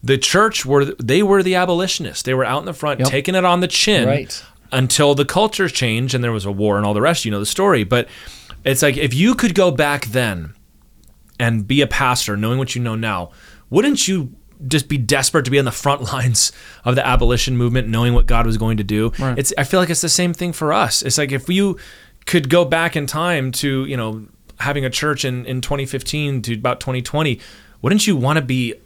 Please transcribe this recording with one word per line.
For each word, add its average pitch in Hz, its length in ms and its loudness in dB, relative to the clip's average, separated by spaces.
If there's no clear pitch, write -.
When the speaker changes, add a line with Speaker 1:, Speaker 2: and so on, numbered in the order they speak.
Speaker 1:
the 135 140 2
church 208 480 0
were, 139 200 4
they 139 380 0
were 196 200 4
the 185 120 2
abolitionists. 180 680 -2
They 127 100 -2
were 131 120 0
out 127 140 -2
in 151 60 -10
the 180 80 -8
front, 143 280 -4
Speaker 2:
Yep. 127 80 2
Speaker 1:
taking 143 260 -2
it 185 80 2
on 175 180 4
the 180 60 0
chin 170 400 2
Speaker 3:
Right. - 360 -2
Speaker 1:
until 131 440 2
the 143 100 2
culture 196 420 0
changed 123 480 -2
and 120 80 0
there 117 80 0
was 104 140 -4
a 101 60 -4
war 101 260 2
and 104 80 0
all 104 80 2
the 104 80 0
rest. 156 240 0
You 110 60 -2
know 101 80 -2
the 104 60 -4
story. 180 380 2
But 120 240 0
it's 135 180 0
like, 143 160 2
if 139 160 -2
you 202 220 4
could 202 200 0
go 180 160 4
back 143 360 -2
then 101 460 -4
and 113 280 0
be 135 140 2
a 135 60 4
pastor, 127 500 0
knowing 113 220 -2
what 131 160 -4
you 123 60 -4
know 117 140 -4
now, 104 360 -4
wouldn't 254 380 2
you 175 260 -2
just 143 220 0
be 147 80 -2
desperate 135 480 2
to 127 60 -4
be 139 80 4
on 139 60 2
the 117 60 -2
front 143 300 -2
<laughs> - 120 -6
lines 127 380 0
of 123 100 2
the 131 100 0
abolition 123 520 2
movement, 120 300 2
knowing 117 260 2
what 120 120 6
God 117 200 4
was 113 120 0
going 113 200 0
to 104 60 -2
do? 107 360 0
Speaker 2:
Right. 131 180 -2
Speaker 1:
It's, 135 200 -2
I 143 60 0
feel 185 160 2
like 175 100 2
it's 165 120 -2
the 165 80 -2
same 175 240 0
thing 175 200 -6
for 156 200 -2
us. 180 280 0
It's 131 160 -2
like, 143 140 -2
if 135 180 -6
you 190 280 0
could 143 240 0
go 170 160 4
back 165 300 0
in 147 100 -2
time 156 480 -2
to, 135 320 -2
you 139 120 -6
know, 110 300 -6
having 143 240 -2
a 131 60 -2
church 147 340 -4
in, 123 220 -6
in 127 160 -6
twenty 135 240 -4
fifteen 139 560 -6
to 117 120 -4
about 123 280 -4
twenty 127 200 -4
twenty, 147 380 -2
wouldn't 208 240 2
you 196 120 2
wanna 143 240 0
be 123 320 -2